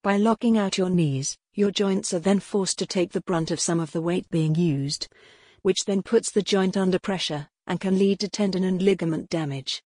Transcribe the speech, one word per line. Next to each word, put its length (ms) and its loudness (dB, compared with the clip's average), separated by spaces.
By 120 2
locking 400 2
out 220 0
your 120 0
knees, 460 0
your 180 2
joints 420 0
are 60 0
then 180 2
forced 400 -2
to 80 -2
take 240 -2
the 100 -4
brunt 300 -2
of 80 -2
some 220 0
of 100 -4
the 100 -4
weight 300 -2
being 240 2
used, 540 0
which 240 0
then 160 0
puts 280 0
the 100 2
joint 360 0
under 240 2
pressure, 480 -4
and 140 -4
can 180 0
lead 220 2
to 80 -4
tendon 340 0
and 180 0
ligament 480 0
damage. 640 -6